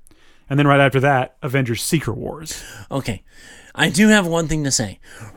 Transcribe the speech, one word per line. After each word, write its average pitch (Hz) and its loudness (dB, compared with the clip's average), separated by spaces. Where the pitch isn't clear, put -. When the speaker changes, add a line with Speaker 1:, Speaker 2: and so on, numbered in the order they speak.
Speaker 1:
And 139 2
then 143 4
right 139 6
after 135 4
that, 135 0
Avengers: 127 -2
Secret 135 -2
Wars. - -12
Speaker 2:
Okay. 123 -6
I 156 0
do 208 4
have 208 4
one 165 -2
thing 156 -2
to 139 -2
say. 101 -4